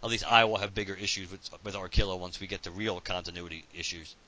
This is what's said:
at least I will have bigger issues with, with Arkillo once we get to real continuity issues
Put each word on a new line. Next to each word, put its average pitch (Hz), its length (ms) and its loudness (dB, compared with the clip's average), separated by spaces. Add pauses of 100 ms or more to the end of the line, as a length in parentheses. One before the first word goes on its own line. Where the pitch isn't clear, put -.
at 117 60 -2
least 110 220 2
I 117 140 10
will 107 120 4
have 98 180 -2
bigger 98 180 -2
issues 95 380 -4
with, - 180 -12 (140)
with 101 100 -6
Arkillo 95 460 2
once 90 200 -8
we 98 60 -8
get 95 180 -8
to 87 80 -10
real 98 280 -2
continuity 85 640 -6 (100)
issues 85 380 -6 (140)